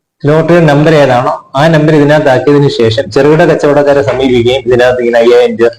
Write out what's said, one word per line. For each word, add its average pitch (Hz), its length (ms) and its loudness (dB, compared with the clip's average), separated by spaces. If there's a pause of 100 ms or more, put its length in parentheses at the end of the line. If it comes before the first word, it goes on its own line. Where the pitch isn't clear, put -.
(260)
ലോട്ടറിയുടെ 160 400 0
നമ്പർ 151 280 0
ഏതാണോ 139 600 -2
ആ 147 120 0
നമ്പർ 156 260 0
ഇതിനകത്താക്കിയതിനു 143 760 0
ശേഷം 113 420 -2
ചെറുകിട 151 340 2
കച്ചവടക്കാരെ 147 580 0
സമീപിക്കുകയും 127 640 -2
ഇതിനകത്ത് 123 340 0
ഇങ്ങനെ 117 180 -2
അയ്യായിരം 117 380 2
രൂപ, 117 220 0